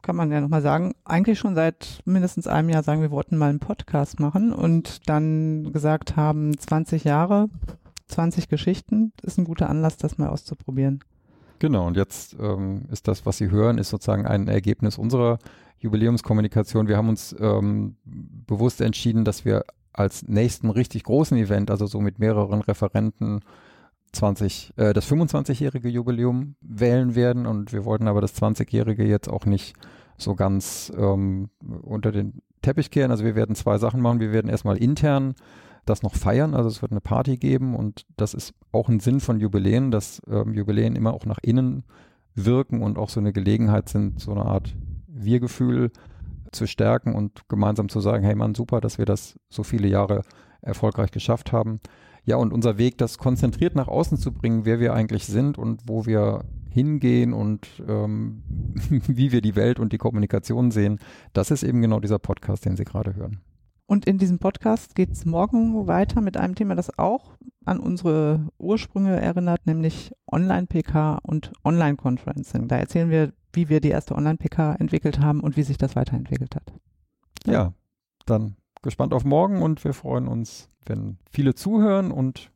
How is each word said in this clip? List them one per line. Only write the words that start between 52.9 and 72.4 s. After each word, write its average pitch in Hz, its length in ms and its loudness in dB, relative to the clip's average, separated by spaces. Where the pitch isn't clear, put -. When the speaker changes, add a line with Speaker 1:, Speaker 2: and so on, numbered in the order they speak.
Speaker 2:
das 113 200 -2
konzentriert 131 580 0
nach 135 140 0
außen - 280 0
zu - 140 -2
bringen, 113 320 0
wer 113 160 2
wir 117 140 2
eigentlich 110 320 -2
sind 127 320 0
und 113 280 -6
wo 113 200 -4
wir 107 400 0
hingehen 123 640 2
und, 107 340 -2
ähm, 107 580 -4
<laughs> - 140 -4
wie 131 440 2
wir 120 80 4
die 104 160 2
Welt 117 240 2
und 110 100 0
die 123 60 -4
Kommunikation 113 760 0
sehen, 104 280 2
das 98 180 0
ist 143 120 0
eben 120 180 2
genau 110 180 2
dieser 104 200 0
Podcast, - 440 -4
den 95 140 -2
Sie 98 80 -4
gerade 98 320 -6
hören. 101 240 -10
Speaker 1:
Und 202 200 2
in 196 120 2
diesem 180 220 2
Podcast - 560 -2
geht's - 300 -2
morgen 220 640 0
weiter 185 340 2
mit 190 160 -2
einem 185 180 -2
Thema, 196 180 -2
das 175 240 -4
auch 214 360 -2
an - 160 0
unsere 156 640 0
Ursprünge 196 600 0
erinnert, 175 480 0
nämlich 160 460 -2
Online-P 180 520 0
K 156 380 0
und 156 300 -4
Online-Conferencing. 135 1040 0